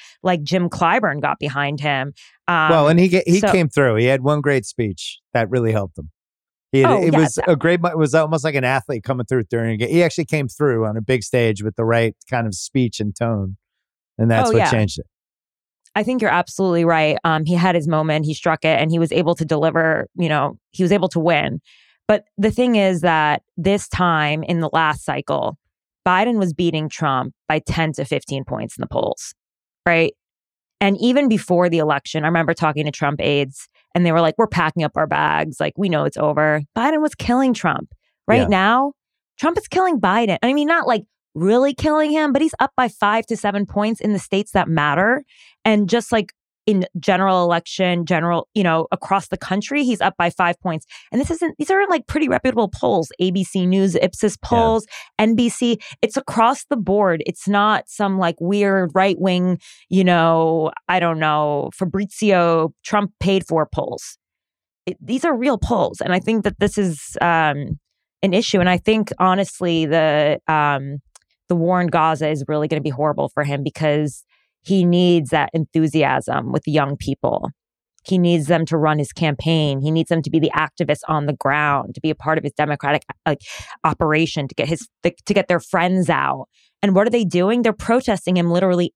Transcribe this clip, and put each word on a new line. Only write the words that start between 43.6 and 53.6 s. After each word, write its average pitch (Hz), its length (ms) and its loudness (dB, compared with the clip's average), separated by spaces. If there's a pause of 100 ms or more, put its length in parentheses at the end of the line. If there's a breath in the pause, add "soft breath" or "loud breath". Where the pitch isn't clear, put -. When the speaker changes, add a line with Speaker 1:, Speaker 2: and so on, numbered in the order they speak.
Speaker 1:
points 214 360 -2
in 214 120 0
the 190 60 -2
states - 320 -2
that 190 160 2
matter. 165 560 2 (400 soft breath)
And 208 240 4
just, 226 240 -2
like, 220 220 -2 (320)
in 196 200 2 (140)
general 185 440 2
election, 175 600 0
general, 170 480 0
you 208 100 0
know, 165 280 2
across - 360 -2
the 190 100 -8
country, 240 460 -4
he's 240 180 0
up 190 160 0
by 175 140 0
five 175 280 0
points. 160 260 -6 (260 loud breath)
And 240 100 0
this - 80 -2
isn't, 330 300 -4
these 294 100 -4
are, 392 180 2
like, 349 200 -2
pretty 302 200 -2
reputable 226 420 0
polls, - 500 -2
A 185 120 0
B 185 120 -2
C 185 220 -2